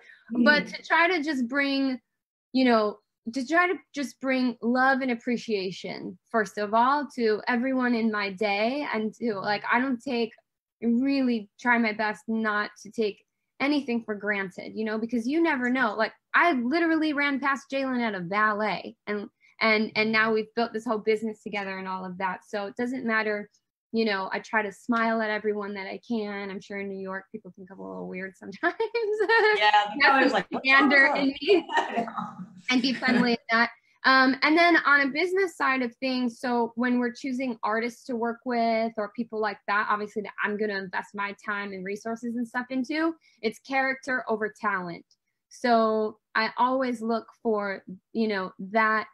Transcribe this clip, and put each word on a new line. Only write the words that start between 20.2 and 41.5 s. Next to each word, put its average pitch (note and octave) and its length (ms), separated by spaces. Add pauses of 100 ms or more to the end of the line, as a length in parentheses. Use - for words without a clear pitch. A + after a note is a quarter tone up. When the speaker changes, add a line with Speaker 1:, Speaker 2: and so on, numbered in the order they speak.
Speaker 2:
we've A3 220
built A#3 180
this A3 120
whole A3 140
business G#3+ 440
together G3 360
and F#3+ 100
all F#3 160
of F#3 140
that. F#3+ 280
So G3+ 200
it - 100
doesn't B3 300
matter, G#3+ 420 (420)
you A3+ 140
know, G3 260
I G3+ 100
try G#3+ 200
to G3+ 100
smile A3+ 520
at G#3+ 80
everyone G#3 440
that F#3+ 120
I G3 200
can. G#3 440
I'm F#3+ 100
sure G3+ 180
in G3 120
New F#3+ 100
York, F#3+ 320
people F#3 240
think F#3 160
I'm F#3+ 60
a F#3+ 100
little F#3 180
weird F#3 300
sometimes. G#3+ 420
<laughs> A4+ 80 (720)
Speaker 1:
Yeah, G#4 140
they're G#3 300
Speaker 2:
That's D4+ 100
Speaker 1:
always C4 180
Speaker 2:
the C4 60
Speaker 1:
like, F#3+ 160
"What's C4 200
wrong C#4 200
Speaker 2:
gander C#4+ 240
Speaker 1:
with C#4+ 80
Speaker 2:
in C4+ 80
Speaker 1:
her?" C#4 100
Speaker 2:
me. E4 300
Speaker 1:
<laughs> D4+ 60
I A#3 260
know. A3+ 40 (600)
Speaker 2:
And B3+ 140
be C4 100
friendly B3 380
and A#3 80 (120)
that. A#3 200 (340)
Um, C4 380
and D4+ 160
then E4+ 260
on C#4+ 160
a C#4 80
business F4+ 480
side C4 240
of A#3+ 160
things, B3+ 420
so A#3+ 380
when B3 220
we're A#3+ 140
choosing B3+ 500
artists A3+ 420
to B3 120
work A#3 280
with A3+ 540
or G#3 180
people A3+ 240
like G#3 260
that, G#3 220
obviously G#3 340
that - 100 (120)
I'm G#3 140
gonna G#3 180
invest G3 380
my G3+ 200 (100)
time G3+ 280